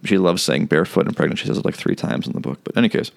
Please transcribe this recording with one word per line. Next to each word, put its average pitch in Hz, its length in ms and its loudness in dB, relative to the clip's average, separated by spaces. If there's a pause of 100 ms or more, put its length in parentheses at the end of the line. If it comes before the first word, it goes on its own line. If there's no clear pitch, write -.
she - 120 2
loves 90 260 2
saying - 240 0
barefoot 82 400 2
and - 100 -4
pregnant. - 240 0
She - 60 -8
says - 120 -2
it, - 60 -2
like, - 120 -2
three - 200 -2
times - 300 -4
in - 60 -6
the - 80 -6
book. - 240 -6
But - 100 -8
in - 40 0
any 117 100 4
case, - 280 -2